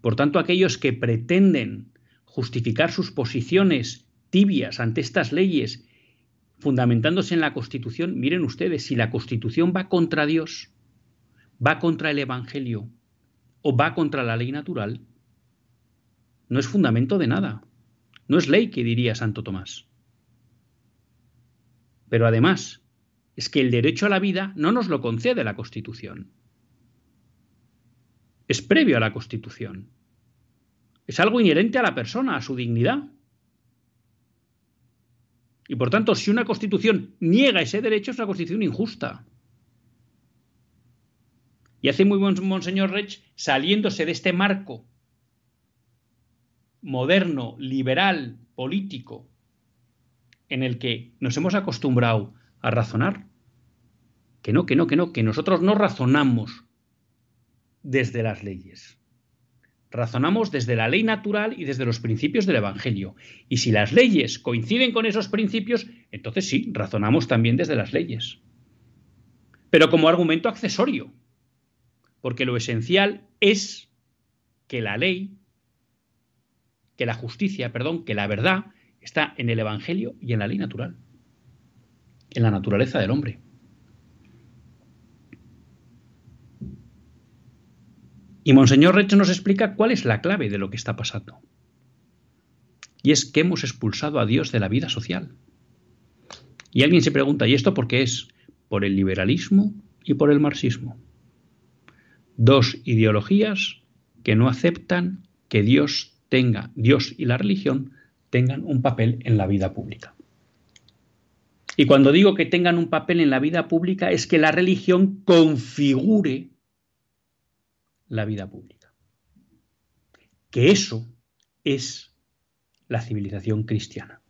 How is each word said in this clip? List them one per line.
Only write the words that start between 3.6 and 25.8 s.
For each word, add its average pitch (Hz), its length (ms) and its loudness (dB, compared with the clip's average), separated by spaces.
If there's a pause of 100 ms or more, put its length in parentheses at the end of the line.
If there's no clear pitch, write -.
tibias 185 520 2
ante 117 200 -2
estas 143 320 -2
leyes, 156 560 -2 (720)
fundamentándose 127 760 0
en 170 80 2
la 147 140 -2
Constitución, 127 640 -8
miren 160 240 -2
ustedes, 143 400 -4
si 131 120 -4
la 113 140 0
Constitución 123 640 -2
va 185 140 -4
contra 165 380 0
Dios, 156 440 -4 (960)
va 156 140 2
contra 160 320 -2
el 143 80 -2
Evangelio 127 720 -8 (720)
o 135 140 0
va 151 180 0
contra 147 300 -2
la 113 120 -2
ley 123 160 -4
natural, 131 480 -8 (1500)
no 123 100 -2
es 196 80 -2
fundamento 135 500 0
de 160 120 0
nada. 143 340 -4 (640)
No 147 120 2
es 131 100 0
ley, 214 220 2
que 127 140 -6
diría 117 300 0
Santo 110 280 -6
Tomás. 95 440 -12 (2250)
Pero 117 180 2
además, - 560 2 (540)
es - 120 -10
que 147 120 0
el 131 100 2
derecho 143 360 0
a - 40 2
la 196 80 2
vida 190 380 -2
no 160 160 0
nos 233 160 -2
lo 147 120 -2
concede 123 440 -4
la 107 120 -6
Constitución. 101 760 -14 (2250)